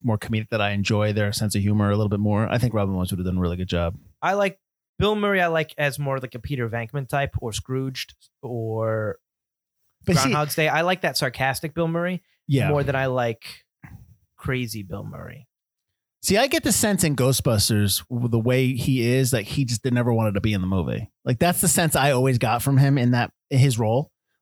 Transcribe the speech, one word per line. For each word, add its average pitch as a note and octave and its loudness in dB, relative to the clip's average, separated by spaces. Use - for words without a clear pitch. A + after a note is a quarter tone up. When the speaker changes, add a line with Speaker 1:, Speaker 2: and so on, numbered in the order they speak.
Speaker 1:
more A2 0
comedic A2 -4
that A2+ 0
I G2+ 2
enjoy. G#2 0
Their G#2 0
sense G#2 -2
of G2+ 0
humor G#2 2
a G2+ 2
little G#2+ 2
bit G2+ 0
more. G#2 0
I A2+ 2
think A#2 -2
Robin G2 0
Williams F#2 -2
would F2+ -4
have F2+ -4
done F2+ -2
a F2+ 0
really F2 -2
good F2+ -6
job. E2+ -2
Speaker 2:
I F3 0
like G3+ 0
Bill G#3 2
Murray. G3+ 0
I F3 2
like D#3+ -2
as C#3+ -2
more C#3 -4
like B2+ -12
a B2 -12
Peter B2 -4
Venkman A#2 -6
type C#3 -2
or A#2 -8
Scrooged C3 -8
or A2 -4
Speaker 1:
But F3 4
see C3+ 4
Speaker 2:
Groundhog's D3 0
Day. D#3 2
I D3+ 2
like F3+ 0
that D#3 0
sarcastic C3+ -2
Bill E3 -2
Murray E3+ -2
Speaker 1:
Yeah. C#3+ 2
Speaker 2:
more C#3+ 2
than C3+ -2
I C3+ 0
like B2 -4
crazy A#2 -6
Bill G2 -12
Murray. - -16
Speaker 1:
See, F#3+ 2
I C4 4
get D#4+ 0
the C#4 2
sense G3+ 0
in D3 2
Ghostbusters, A2+ 2
w-, A#2+ -2
the A2+ 2
way B2+ 2
he B2+ 0
is, B2+ 2
that A2+ 0
he - -2
just A#2 -4
did, B2+ -2
never A#2+ 2
wanted A2 0
to G2 -2
be G#2+ 0
in G2 0
the F2+ -2
movie. F#2 -2
Like, B2+ 0
that's F3 2
the F#3+ 2
sense E3 2
I C#3+ 4
always B2+ 2
got A#2 0
from C#3 2
him C#3 6
in B2 2
that, A#2+ 0
his C3 4
role. A#2 0